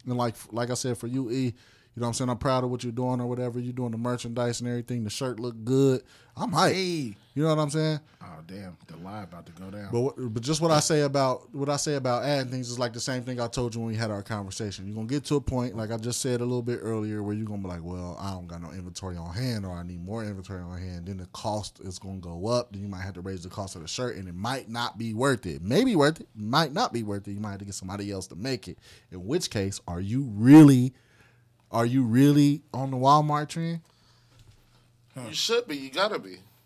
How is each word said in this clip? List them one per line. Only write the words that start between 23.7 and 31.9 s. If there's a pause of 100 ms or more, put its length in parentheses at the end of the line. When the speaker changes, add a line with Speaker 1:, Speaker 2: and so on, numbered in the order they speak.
Speaker 1:
of
the
shirt,
and
it
might
not
be
worth
it.
Maybe
worth
it,
might
not
be
worth
it.
You
might
have
to
get
somebody
else
to
make
it. (340)
In
which
case,
are
you (100)
really, (800)
are
you